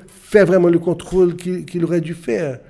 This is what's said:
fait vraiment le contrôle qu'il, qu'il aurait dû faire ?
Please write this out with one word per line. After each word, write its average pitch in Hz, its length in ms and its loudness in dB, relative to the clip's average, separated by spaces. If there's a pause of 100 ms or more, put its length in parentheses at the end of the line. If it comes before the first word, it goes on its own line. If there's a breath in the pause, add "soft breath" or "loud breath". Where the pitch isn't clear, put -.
fait - 380 2
vraiment 175 240 4
le 170 100 4
contrôle 175 580 0
qu'il, 175 280 -8
qu'il 170 200 -4
aurait 165 160 0
dû 165 140 -8
faire ? 165 560 -6